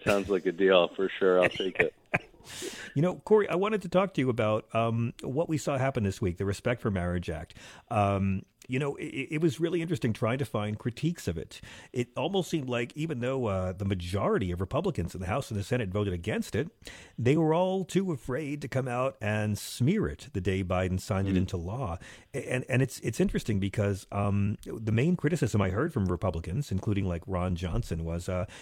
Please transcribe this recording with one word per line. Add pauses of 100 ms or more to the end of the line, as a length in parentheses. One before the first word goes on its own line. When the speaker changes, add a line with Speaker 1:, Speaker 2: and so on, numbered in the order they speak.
Speaker 1:
sounds
like
a
deal
for
sure.
I'll
take
it. (200)
<laughs> (720)
Speaker 2:
You
know, (100)
Corey,
I
wanted
to
talk
to
you
about,
um,
what
we
saw
happen
this
week,
the
Respect
for
Marriage
Act. (380)
Um, (260)
you
know,
it,
it
was
really
interesting
trying
to
find
critiques
of
it. (320)
It (100)
almost
seemed
like
even
though,
uh,
the
majority
of
Republicans
in
the
House
and
the
Senate
voted
against
it, (500)
they
were
all
too
afraid
to
come
out
and
smear
it
the
day
Biden
signed
it
Speaker 1:
Mm.
Speaker 2:
into
law. (340)
A-,
and,
and
it's,
it's
interesting
because,
um,
the
main
criticism
I
heard
from
Republicans,
including,
like,
Ron
Johnson,
was,
uh, (160)